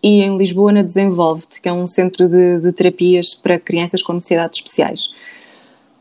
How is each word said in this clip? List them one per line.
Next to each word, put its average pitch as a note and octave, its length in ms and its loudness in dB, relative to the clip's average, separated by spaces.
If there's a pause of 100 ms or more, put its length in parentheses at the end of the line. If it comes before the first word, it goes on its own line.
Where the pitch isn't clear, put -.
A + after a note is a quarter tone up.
e G#3 200 4
em G3 140 -2
Lisboa, F#3+ 360 2
na G#3 100 4
Desenvolve-te, F3 800 -2
que - 80 -8
é F3 40 -4
um F3+ 140 -4
centro F#3 420 0
de, F3 320 2
de F3 120 0
terapias F3+ 640 0
para - 240 -2
crianças F3 440 -4
com - 100 -8
necessidades E3+ 460 -4
especiais. - 500 -6 (920)